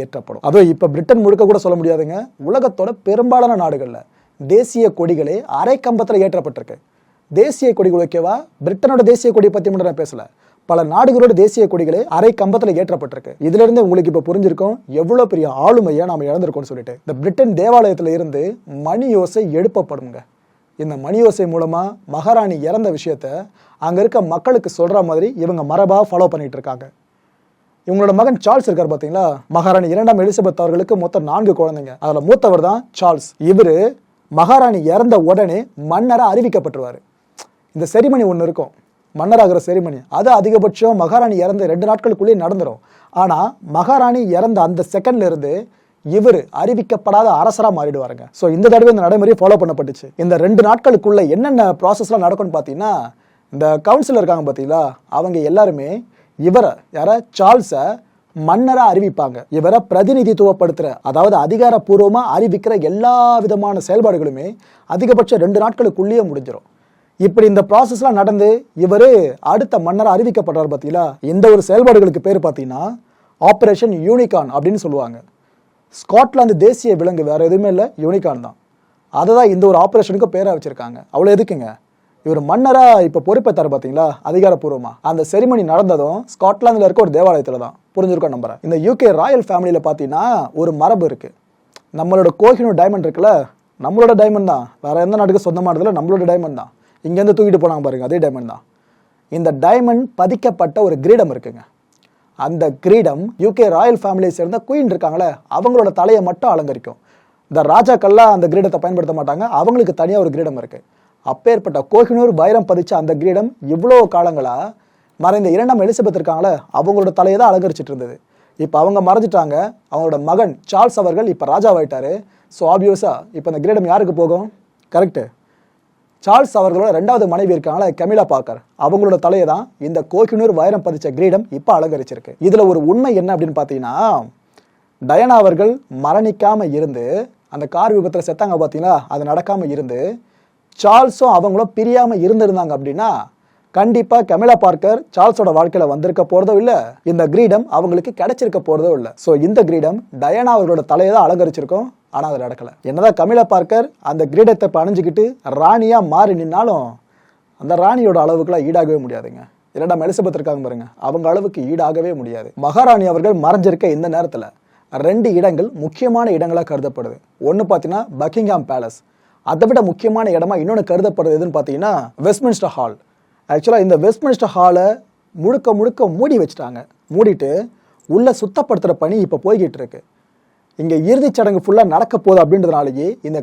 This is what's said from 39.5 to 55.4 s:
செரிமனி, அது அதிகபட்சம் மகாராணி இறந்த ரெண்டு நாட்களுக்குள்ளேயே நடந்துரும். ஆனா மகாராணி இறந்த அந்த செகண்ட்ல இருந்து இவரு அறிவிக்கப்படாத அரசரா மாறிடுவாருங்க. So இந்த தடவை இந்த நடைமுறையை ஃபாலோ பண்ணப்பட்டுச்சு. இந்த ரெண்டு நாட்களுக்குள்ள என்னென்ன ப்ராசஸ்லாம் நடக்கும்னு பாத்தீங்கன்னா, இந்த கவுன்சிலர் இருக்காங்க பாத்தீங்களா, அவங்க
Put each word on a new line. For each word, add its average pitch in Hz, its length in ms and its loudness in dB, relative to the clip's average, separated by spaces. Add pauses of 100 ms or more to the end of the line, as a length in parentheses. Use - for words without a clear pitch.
செரிமனி, 175 320 -4 (200)
அது 214 200 0
அதிகபட்சம் 214 640 2
மகாராணி 214 420 0
இறந்த 196 280 -2
ரெண்டு 175 180 -2
நாட்களுக்குள்ளேயே 220 540 0
நடந்துரும். 175 360 -6 (420)
ஆனா 175 160 0 (400)
மகாராணி 247 440 2 (140)
இறந்த 208 320 0
அந்த 175 160 -4 (100)
செகண்ட்ல 208 360 0
இருந்து 147 220 -6 (540)
இவரு 196 360 2 (200)
அறிவிக்கப்படாத 208 640 0 (140)
அரசரா 220 360 0
மாறிடுவாருங்க. 131 480 -8 (140)
So 185 60 -2 (100)
இந்த 202 180 4
தடவை 233 200 6
இந்த 196 120 0
நடைமுறையை 208 340 4
ஃபாலோ 196 220 4
பண்ணப்பட்டுச்சு. 143 460 -6 (160)
இந்த 175 120 2 (100)
ரெண்டு 208 220 4
நாட்களுக்குள்ள 220 540 4 (140)
என்னென்ன 247 280 2 (180)
ப்ராசஸ்லாம் 202 440 0
நடக்கும்னு 180 320 -2
பாத்தீங்கன்னா, 151 360 -6 (600)
இந்த 143 120 -2 (220)
கவுன்சிலர் 240 340 2
இருக்காங்க 165 280 -2
பாத்தீங்களா, 143 340 -4 (360)
அவங்க 175 200 -4 (100)